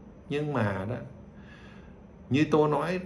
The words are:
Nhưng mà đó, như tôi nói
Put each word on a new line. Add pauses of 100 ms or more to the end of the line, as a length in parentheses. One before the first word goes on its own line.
(280)
Nhưng
mà
đó, (1300)
như
tôi
nói